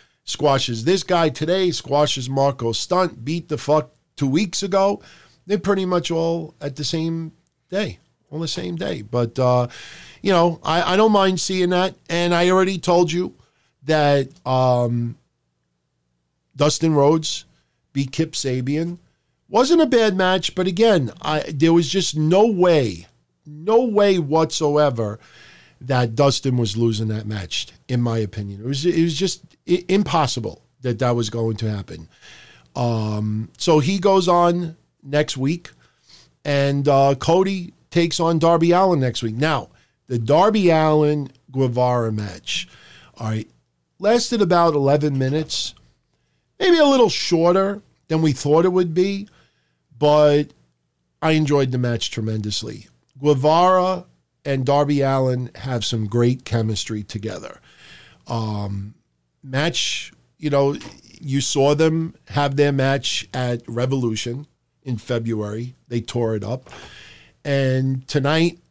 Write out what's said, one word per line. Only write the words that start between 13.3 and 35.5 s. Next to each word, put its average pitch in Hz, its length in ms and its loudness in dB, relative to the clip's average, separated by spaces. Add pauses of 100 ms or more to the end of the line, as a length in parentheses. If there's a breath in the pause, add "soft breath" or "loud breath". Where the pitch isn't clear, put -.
that, 143 420 2 (180)
um, 123 720 0 (1400)
Dustin 156 380 0
Rhodes 151 520 2 (480)
beat 135 180 -4
Kip 156 220 -4
Sabian. 143 640 -4 (480)
Wasn't 277 340 4
a 302 60 4
bad 226 280 2
match, 185 400 0
but 185 120 0
again, 185 440 2 (100)
I, 151 300 -4
there 160 220 4
was 165 140 4
just 175 300 -2
no 170 280 4
way, 160 600 2 (380)
no 185 400 0
way 202 340 4
whatsoever 147 1000 0 (600 loud breath)
that 123 360 -2
Dustin 135 420 2
was 110 180 -2
losing 113 340 0
that 107 180 -6
match, 104 400 -8 (200)
in 123 140 -2
my 117 160 -2
opinion. 101 420 -6
It 107 60 -16
was, 135 200 -6
it 165 160 2
was 165 140 0
just 175 280 -4 (260)
i-, 180 180 0
impossible 139 760 -2 (180)
that 120 180 -4
that 123 160 0
was 117 140 -2
going 113 280 -4
to 110 120 -4
happen. 95 400 -10 (640 loud breath)
Um, 110 720 -4 (100)
so 165 180 4
he 151 220 0
goes 190 280 2
on 175 480 2 (280)
next 147 340 -2
week, 147 320 -4 (760 soft breath)